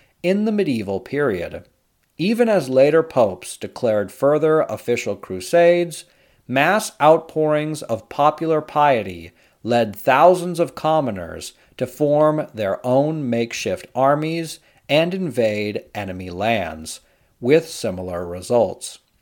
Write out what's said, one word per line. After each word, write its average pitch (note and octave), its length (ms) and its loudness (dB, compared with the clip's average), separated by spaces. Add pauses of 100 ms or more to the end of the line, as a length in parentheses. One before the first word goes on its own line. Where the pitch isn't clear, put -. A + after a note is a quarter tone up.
(220)
in G3 220 0
the A3 80 0
medieval A2+ 480 -2
period. F#2 680 -4 (500)
Even A3+ 320 0
as F3+ 200 0
later C#3+ 340 6
popes B2 540 0
declared G#2+ 560 -4
further D3 480 2
official A2 560 -4
crusades, E3+ 880 0 (420)
mass C3+ 540 0
outpourings D3+ 840 2
of A2 260 -6
popular D3+ 520 0
piety G#2+ 720 0 (320)
led A2 320 0
thousands E3+ 640 4
of E3 140 -2
commoners G2+ 800 -4 (220)
to B2+ 100 -4
form D3+ 680 0
their G#2 320 -4
own C#3+ 420 0
makeshift A#2 680 -4
armies D#3 680 -2 (280)
and D#3+ 260 2
invade A2 680 -2 (120)
enemy F#2 360 -10
lands, F2 680 -4 (400)
with D3+ 280 2
similar F#2 580 -6
results. F#2 720 -2 (240)